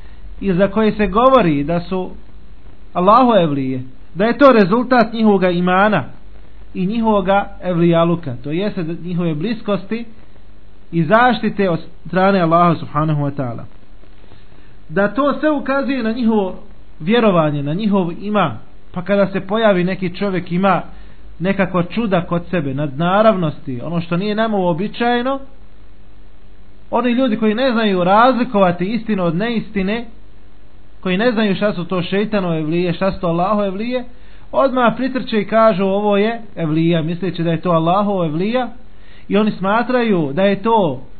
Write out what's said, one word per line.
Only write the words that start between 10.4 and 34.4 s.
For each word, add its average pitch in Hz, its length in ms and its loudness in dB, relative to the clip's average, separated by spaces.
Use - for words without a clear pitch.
i 165 120 2
zaštite 214 680 2
od 160 100 0
strane 190 340 2
Allaha 170 340 4
subhanahu 151 480 0
wa 143 140 0
ta'ala. 117 280 -6
Da 196 200 2
to 262 320 0
sve 311 100 2
ukazuje 269 520 0
na 220 100 0
njihovo 220 460 0
vjerovanje, 165 600 4
na 143 120 -2
njihov 196 460 0
iman, 190 380 0
pa 180 100 -6
kada 196 240 2
se 196 140 -4
pojavi 202 440 2
neki 185 320 -4
čovjek 185 360 -2
ima 175 300 2
nekakva 180 440 0
čuda 180 440 -2
kod 170 240 -2
sebe, 143 240 -2
nadnaravnosti, 160 1120 0
ono 170 160 -2
što 170 160 -4
nije 208 180 -2
nama 220 220 0
uobičajeno, 240 840 0
oni 233 200 2
ljudi 240 260 2
koji 214 180 2
ne 254 180 2
znaju 202 320 2
razlikovati 202 800 4
istinu 208 400 -2
od 170 120 0
neistine, 214 680 -2
koji 185 180 0
ne 240 140 2
znaju 208 220 2
šta 208 180 0
su 170 120 -6
to 180 180 -2
šeitanove 190 560 -2
evlije, 170 340 0
šta 190 200 -2
su 185 80 -8
to 185 60 -2
Allahove 190 400 0
evlije, 233 380 -4